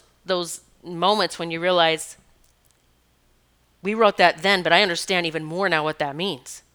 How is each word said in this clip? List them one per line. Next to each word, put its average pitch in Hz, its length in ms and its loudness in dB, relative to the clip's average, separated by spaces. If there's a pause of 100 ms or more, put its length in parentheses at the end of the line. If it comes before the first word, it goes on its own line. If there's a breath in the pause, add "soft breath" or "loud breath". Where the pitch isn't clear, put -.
(260)
those 180 360 -4 (220)
moments 180 540 0
when 165 140 -8
you 165 80 -6
realize, 165 580 0 (1700)
"We 196 100 -2
wrote 220 240 4
that 165 240 4
then, 190 220 2
but 165 100 2
I 180 80 6
understand 180 460 -2
even 156 160 -6
more 175 260 -4
now 160 140 0
what 156 160 -4
that 143 160 -4
means." 165 480 -8 (120)